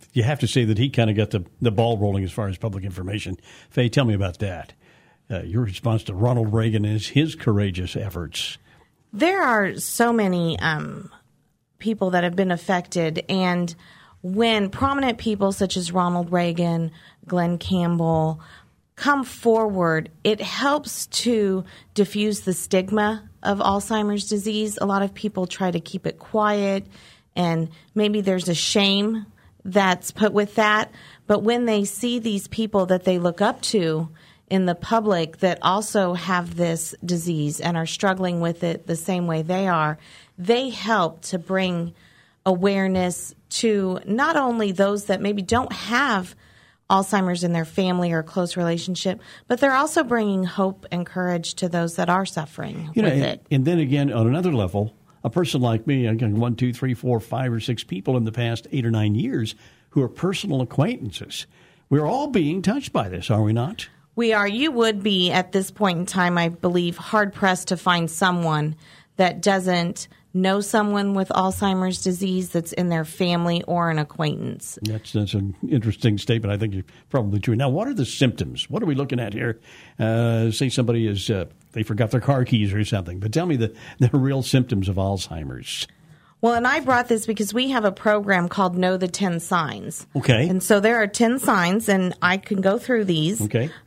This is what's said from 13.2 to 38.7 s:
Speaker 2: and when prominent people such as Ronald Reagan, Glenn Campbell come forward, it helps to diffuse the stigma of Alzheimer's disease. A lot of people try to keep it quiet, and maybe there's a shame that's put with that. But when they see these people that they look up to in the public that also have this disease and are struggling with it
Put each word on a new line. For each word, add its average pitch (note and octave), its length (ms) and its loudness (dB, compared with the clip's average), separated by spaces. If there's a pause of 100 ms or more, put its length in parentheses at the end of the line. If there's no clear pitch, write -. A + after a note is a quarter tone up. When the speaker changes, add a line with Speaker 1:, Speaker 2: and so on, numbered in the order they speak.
Speaker 2:
and F3 460 0 (480)
when G3+ 460 2
prominent C4+ 500 0
people G3+ 320 0
such F#3+ 260 -2
as E3+ 140 -4
Ronald F3 400 0
Reagan, E3+ 580 0 (380)
Glenn F3 320 0
Campbell E3 800 0 (560)
come C#4 280 0
forward, G3 840 2 (140)
it G#3 180 2
helps C#4 640 -2
to G3+ 600 0 (280)
diffuse G#3 480 0
the F#3 120 0
stigma G#3 760 0 (140)
of G3+ 160 0
Alzheimer's G#3 680 0
disease. G#3+ 540 -2
A G3 60 0
lot G3 160 0
of G3 100 -4
people G3 320 -4
try F3+ 240 -4
to E3+ 100 -2
keep E3+ 280 -8
it E3 100 -6
quiet, G3+ 680 0 (480)
and E3 340 0 (240)
maybe G#3 280 0
there's F#3 280 0
a E3+ 60 2
shame G3+ 720 0 (360)
that's F#3+ 460 2
put G#3 240 0
with G3+ 220 0
that. G#3+ 360 2 (360)
But G#3 160 2
when A#3+ 220 2
they G#3 200 2
see A#3+ 320 -2
these A3 300 -4
people G#3 400 0
that F#3 160 2
they F#3 160 2
look F3 200 0
up A#3+ 220 0
to D#3+ 480 0 (400)
in F#3+ 160 2
the F3 80 2
public F3 640 0
that F3+ 220 0
also F#3+ 520 2
have F3 420 -2
this E3 400 -2 (100)
disease E3 540 -2
and E3+ 180 -2
are E3 80 -2
struggling F#3 540 -2
with E3+ 240 -2
it E3+ 240 -4